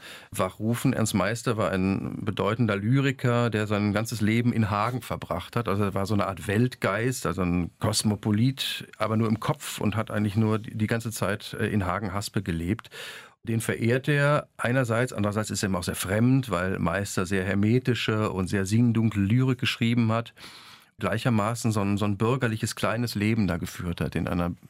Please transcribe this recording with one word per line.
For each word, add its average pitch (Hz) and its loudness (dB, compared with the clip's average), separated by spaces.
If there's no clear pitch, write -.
wachrufen. 113 0
Ernst - 0
Meister 107 0
war 101 2
ein 95 0
bedeutender 104 0
Lyriker, 120 2
der 107 0
sein 104 2
ganzes 113 -2
Leben 113 4
in 110 2
Hagen 110 0
verbracht - -6
hat. 120 0
Also 101 2
er 98 -2
war 98 0
so 101 0
eine 98 2
Art 95 -6
Weltgeist, 113 0
also 90 -2
ein 87 0
Kosmopolit, 107 0
aber 107 0
nur 113 2
im 110 0
Kopf - -6
und 107 0
hat 110 -4
eigentlich 104 0
nur 110 2
die, 113 -10
die 110 0
ganze 113 -2
Zeit, 101 -4
äh, - 0
in 101 2
Hagen-Haspe 101 -4
gelebt. 87 -4
Den 113 -2
verehrt 113 0
er 147 2
einerseits, 120 0
andererseits 104 0
ist 101 -2
er 101 0
ihm 95 0
auch 90 0
sehr 92 -4
fremd, 120 2
weil 92 0
Meister 95 -2
sehr 92 0
hermetische 110 2
und 92 -2
sehr 98 0
sinndunkle 110 2
Lyrik 123 2
geschrieben 117 2
hat. 113 -2
Gleichermaßen 110 0
so 104 0
ein, 98 0
so 107 0
ein 104 0
bürgerliches 113 0
kleines 113 -2
Leben 107 2
da 85 0
geführt 87 -6
hat 80 -2
in - 0
einer 87 0